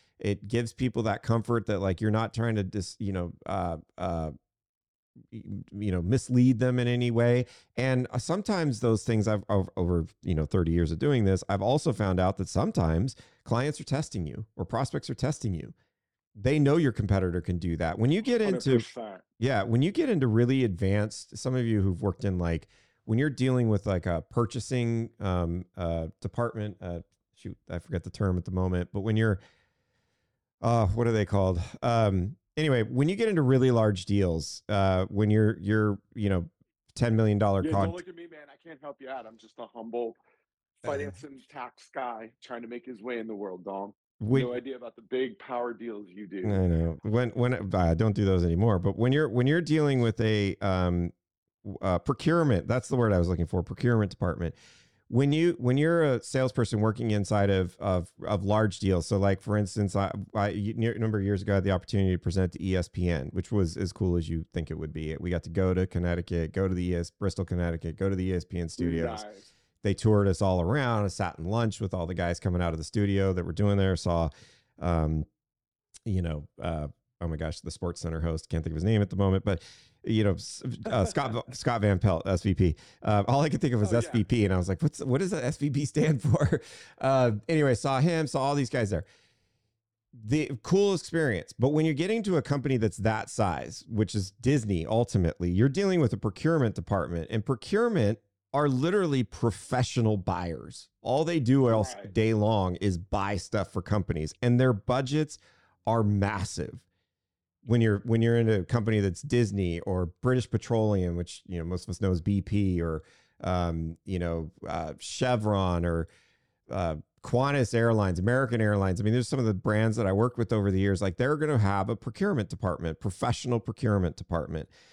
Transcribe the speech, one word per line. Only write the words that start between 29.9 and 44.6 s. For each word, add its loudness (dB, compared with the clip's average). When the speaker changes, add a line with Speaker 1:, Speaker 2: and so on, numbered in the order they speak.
Speaker 1:
uh, 2
what 2
are 2
they 2
called? 2
Um, 2
anyway, 2
when 0
you 0
get 2
into 2
really 6
large 2
deals, 0
uh, 2
when 2
you're, 4
you're, 2
you 0
know, 0
ten 2
million 4
dollar 2
Speaker 2:
Yeah, -2
Speaker 1:
con- 2
Speaker 2:
don't -4
look -16
at -16
me, -18
man. -20
I -20
can't -20
help -14
you -14
out. -12
I'm -20
just -20
a -14
humble -8
Speaker 1:
Uh-huh. -4
Speaker 2:
finance -8
and -18
tax -16
guy -8
trying -12
to -14
make -12
his -14
way -6
in -8
the -8
world, -10
Dom. -8
Speaker 1:
When 2
Speaker 2:
No -4
idea -10